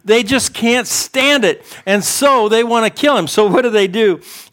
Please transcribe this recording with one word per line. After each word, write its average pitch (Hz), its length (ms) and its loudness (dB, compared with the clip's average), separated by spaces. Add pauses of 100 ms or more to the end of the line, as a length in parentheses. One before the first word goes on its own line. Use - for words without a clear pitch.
they 220 180 2
just 240 300 -2
can't 233 340 0
stand 269 560 -2
it. 165 220 0 (200)
And 196 160 0
so 262 460 2
they 220 160 2
want 233 220 0
to - 160 -4
kill 285 160 2
him. 165 100 -2
So 214 200 2
what 220 160 2
do 240 60 2
they 202 200 -2
do? 190 320 0 (320)